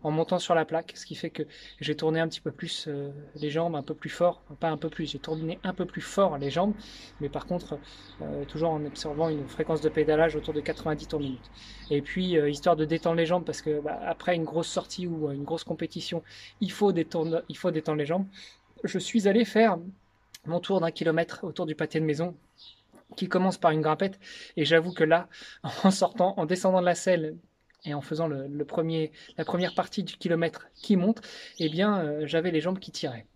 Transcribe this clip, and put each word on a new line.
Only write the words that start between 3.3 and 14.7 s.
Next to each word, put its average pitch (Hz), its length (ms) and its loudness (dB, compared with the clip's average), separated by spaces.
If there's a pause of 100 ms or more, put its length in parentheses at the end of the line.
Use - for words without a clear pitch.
les 151 160 -4
jambes, 165 260 0
un 139 60 -4
peu 151 100 -8
plus 151 160 -8
fort, - 380 2
enfin, 147 120 -18
pas 160 120 0
un 156 80 -2
peu 165 100 -4
plus, 156 220 -6
j'ai 143 80 -8
tourné 160 440 -4
un 185 120 -4
peu 185 100 -4
plus 180 160 -8
fort 165 380 2
les 139 100 -2
jambes, 180 240 2 (480)
mais 147 80 -4
par - 160 -6
contre, 170 340 -4 (440)
euh, 143 240 -6
toujours 156 240 0
en 156 160 0
observant 147 420 -2
une 147 200 -2
fréquence 156 340 -2
de 156 80 4
pédalage 156 440 4
autour 151 200 -4
de 151 80 -2
quatre-vingt-dix 156 460 -4
tours 151 120 -2
minute. 135 300 -8 (400)
Et 143 100 2
puis, 180 380 0
euh, 147 100 4
histoire 147 280 4
de 156 100 2
détendre 165 300 0
les 165 100 4
jambes, 170 180 0
parce 156 160 -6
que, 151 220 -2
bah, 151 240 -6
après 175 300 0
une 165 80 0
grosse 156 240 -2
sortie - 380 -6